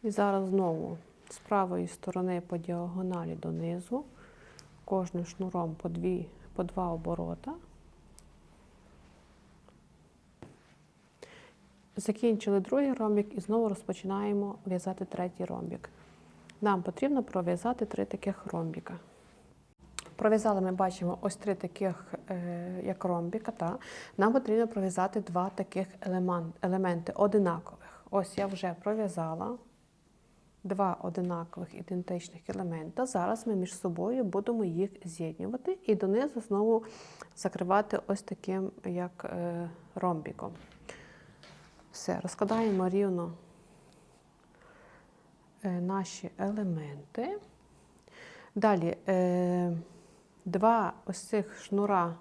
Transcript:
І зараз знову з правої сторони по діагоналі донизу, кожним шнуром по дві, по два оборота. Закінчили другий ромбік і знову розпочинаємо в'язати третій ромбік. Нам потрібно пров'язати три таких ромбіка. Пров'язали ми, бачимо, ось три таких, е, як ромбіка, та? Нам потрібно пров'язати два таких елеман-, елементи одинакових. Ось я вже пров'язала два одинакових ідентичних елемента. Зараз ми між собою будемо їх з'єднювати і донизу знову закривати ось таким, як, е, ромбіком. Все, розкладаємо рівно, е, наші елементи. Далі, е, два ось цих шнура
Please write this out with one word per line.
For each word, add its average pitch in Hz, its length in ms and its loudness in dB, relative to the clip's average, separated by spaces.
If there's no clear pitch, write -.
І 220 80 0
зараз 202 380 4
знову 170 500 2
з - 100 -16
правої 180 500 2
сторони 180 520 -2
по 180 160 -6
діагоналі 175 800 -4
донизу, 165 720 -4
кожним 180 420 0
шнуром 175 480 -4
по 165 140 -6
дві, 175 380 0
по 185 100 0
два 180 280 -2
оборота. 170 640 -4
Закінчили 208 640 2
другий 269 320 2
ромбік 208 420 2
і 214 60 -4
знову 220 280 2
розпочинаємо 202 1000 -2
в'язати 185 380 -2
третій 180 400 -4
ромбік. 175 460 -6
Нам 196 220 4
потрібно 269 400 2
пров'язати 196 640 0
три 196 180 -2
таких - 420 -4
ромбіка. 165 520 -4
Пров'язали 214 400 6
ми, 185 120 2
бачимо, 185 480 0
ось 196 160 0
три 302 180 0
таких, - 600 -4
е, 175 540 -4
як 185 200 -2
ромбіка, 180 480 0
та? 175 260 -2
Нам 208 160 6
потрібно 233 360 4
пров'язати 190 520 0
два 180 300 0
таких 190 380 -2
елеман-, 180 520 0
елементи 185 540 2
одинакових. 196 960 2
Ось 196 280 0
я 202 80 2
вже 185 360 -2
пров'язала 190 760 -2
два 190 380 2
одинакових 175 720 -4
ідентичних 180 720 -6
елемента. 180 580 -4
Зараз 214 400 0
ми 220 80 0
між 185 240 -2
собою 196 460 0
будемо 202 400 0
їх 180 260 0
з'єднювати 180 840 -4
і 214 80 6
донизу 226 460 2
знову 220 440 4
закривати 196 720 2
ось 202 160 0
таким, 190 480 -4
як, 180 400 -4
е, 175 460 -4
ромбіком. 165 580 -2
Все, - 280 -4
розкладаємо 202 680 2
рівно, 180 440 2
е, 180 180 0
наші 185 580 -2
елементи. 196 1000 -4
Далі, 196 420 4
е, 180 640 4
два 202 480 4
ось 180 120 -6
цих - 400 -2
шнура 196 640 2